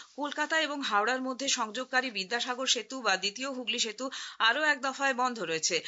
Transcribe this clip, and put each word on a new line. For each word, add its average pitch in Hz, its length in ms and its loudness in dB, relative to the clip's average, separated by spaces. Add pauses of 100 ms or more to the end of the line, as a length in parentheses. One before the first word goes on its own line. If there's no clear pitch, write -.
(160)
কলকাতা 294 440 0
এবং 285 220 -2
হাওড়ার 220 400 2
মধ্যে 262 260 -4
সংযোগকারী 254 640 0
বিদ্যাসাগর 240 560 -2
সেতু 254 340 0
বা 196 160 4
দ্বিতীয় 240 340 -4
হুগলি 240 280 -4
সেতু 233 300 -2 (300)
আরও 240 240 4
এক 285 180 2
দফায় 269 320 2
বন্ধ 240 260 0
রয়েছে। 160 480 0